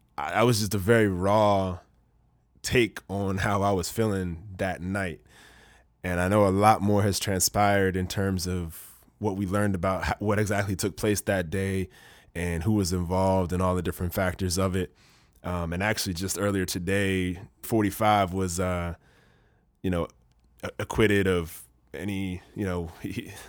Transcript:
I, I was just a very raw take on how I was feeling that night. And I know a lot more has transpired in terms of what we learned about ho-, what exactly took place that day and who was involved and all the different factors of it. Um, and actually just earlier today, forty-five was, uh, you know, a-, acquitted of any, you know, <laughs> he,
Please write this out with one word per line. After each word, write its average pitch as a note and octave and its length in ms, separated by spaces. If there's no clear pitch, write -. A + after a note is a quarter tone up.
I, D2+ 180
I G#2+ 80
was A#2 180
just G#2 140
a G#2 40
very G#2+ 300
raw F#2+ 720
take A#2 460
on G2 300
how G2+ 240
I G2+ 100
was F2+ 180
feeling F#2+ 520
that F#2 240
night. F#2 400
And F2+ 180
I F2+ 80
know G#2 180
a F#2+ 40
lot G#2 320
more G2+ 200
has G2+ 160
transpired G2 800
in F#2 100
terms F#2+ 400
of F2+ 540
what G2+ 180
we G2+ 100
learned G2+ 280
about F2+ 300
ho-, - 140
what G2+ 200
exactly G2+ 380
took G2+ 200
place G#2 260
that F2+ 280
day F#2+ 380
and E2+ 260
who A2 100
was G2 200
involved F#2 600
and F2+ 100
all F#2 120
the F2+ 80
different F2 300
factors F#2 460
of F#2+ 180
it. F#2 180
Um, F2 300
and F2+ 100
actually G#2+ 300
just F2+ 260
earlier G2 280
today, F#2+ 720
forty-five G#2 720
was, F#2 260
uh, F2 340
you F#2 80
know, F2 160
a-, - 80
acquitted G2+ 460
of F2 360
any, F#2+ 480
you G#2 100
know, F2 320
<laughs> - 40
he, G2+ 320